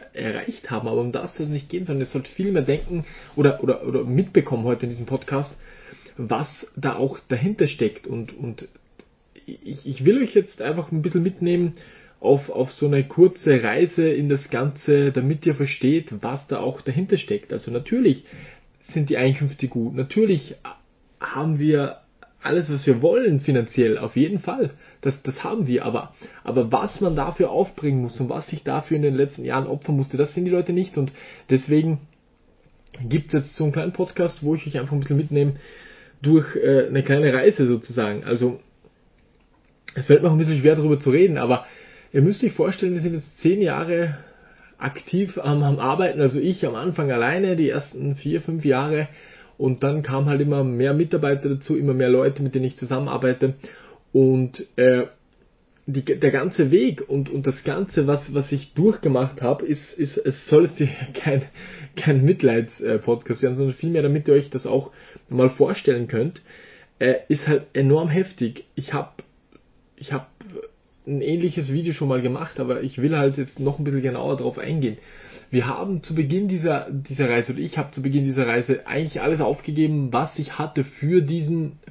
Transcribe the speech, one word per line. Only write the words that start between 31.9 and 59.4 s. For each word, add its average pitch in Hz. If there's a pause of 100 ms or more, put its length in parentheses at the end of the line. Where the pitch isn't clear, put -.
gibt's 151
jetzt 143
so -
einen 143
kleinen 160
Podcast, 180
wo 151
ich 156
euch 143
einfach 139
ein 143
bisschen 139
mitnehme 143 (640)
durch, 151
äh, 135
eine 135
kleine 139
Reise 135
sozusagen. 113
Also 120 (1400)
es 131
fällt 147
mir 175
auch 160
ein 156
bisschen 160
schwer, 151
darüber 151
zu 139
reden, 165
aber 123 (460)
ihr 139
müsst 196
euch 208
vorstellen, 180
wir 170
sind 170
jetzt -
zehn 190
Jahre 165 (640)
aktiv 180
am, 147
am 143
Arbeiten, 151
also 139
ich 175
am 127
Anfang 147
alleine, 160
die 156
ersten 139
vier, 151
fünf 160
Jahre, 147 (500)
und 131
dann 143
kamen 135
halt 143
immer 143
mehr 127
Mitarbeiter 147
dazu, 139
immer 139
mehr 127
Leute, 139
mit 135
denen 131
ich 131
zusammenarbeite, 131 (580)
und, 131 (120)
äh, 123 (800)
die, 135
der 139
ganze 170
Weg 185
und, 139
und 139
das 135
Ganze, 156
was, 143
was 139
ich -
durchgemacht 139